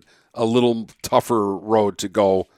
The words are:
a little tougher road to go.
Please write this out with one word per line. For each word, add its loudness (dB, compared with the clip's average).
a -4
little 0
tougher -2
road 0
to -8
go. 2